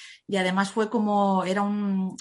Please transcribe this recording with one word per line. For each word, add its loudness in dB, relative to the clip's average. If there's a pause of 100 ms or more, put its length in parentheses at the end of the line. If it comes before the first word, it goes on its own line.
(280)
y -2
además 2
fue -2
como, 2
era 0
un, -2